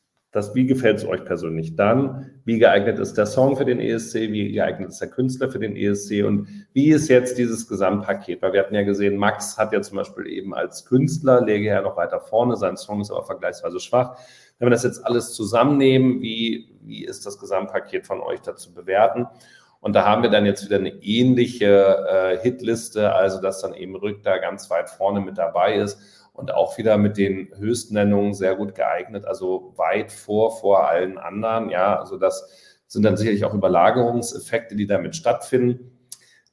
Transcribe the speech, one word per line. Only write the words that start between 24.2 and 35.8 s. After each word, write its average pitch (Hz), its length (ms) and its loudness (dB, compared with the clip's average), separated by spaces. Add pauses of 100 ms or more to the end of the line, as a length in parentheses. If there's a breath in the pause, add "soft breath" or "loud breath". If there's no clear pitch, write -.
da 95 160 0
ganz 95 320 -8
weit 85 220 -2
vorne 101 300 -2
mit 95 180 -8
dabei 90 340 0
ist 101 260 -4 (340 soft breath)
und - 200 -10
auch - 240 -2
wieder 107 200 4
mit 104 200 2
den 95 400 -2
Höchstnennungen 104 800 0
sehr 95 200 0
gut 101 200 -8
geeignet, 92 500 -4
also 92 520 -6
weit 95 340 -2
vor, 110 440 0
vor 95 320 4
allen 92 300 0
anderen. 107 540 -4
Ja, 92 280 2
also - 180 -10
das 92 300 -2 (380 loud breath)
sind - 160 -4
dann 104 160 4
sicherlich 107 260 0
auch 104 120 -2
Überlagerungseffekte, 110 1200 0
die 104 100 -2
damit 90 300 -2
stattfinden. 123 840 -2 (560 loud breath)